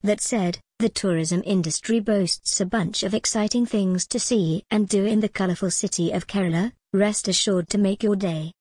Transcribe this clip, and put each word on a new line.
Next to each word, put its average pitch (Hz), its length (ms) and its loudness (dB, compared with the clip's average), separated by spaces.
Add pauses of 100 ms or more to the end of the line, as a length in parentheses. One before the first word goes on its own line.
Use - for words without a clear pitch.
That 208 200 0
said, 180 360 0 (200)
the 226 100 2
tourism 175 560 0
industry 190 560 0
boasts 202 640 0
a 185 40 0
bunch 202 360 -2
of 196 100 -2
exciting 226 540 0
things 185 400 0
to - 120 -4
see 185 520 0
and 214 180 2
do 196 160 2
in 220 160 2
the 214 80 0
colourful 180 420 -2
city 170 420 -2
of 180 140 -2
Kerala, 185 460 0 (220)
rest 208 340 0
assured 185 400 0
to 202 100 0
make 202 240 2
your 208 140 2
day. 165 440 -4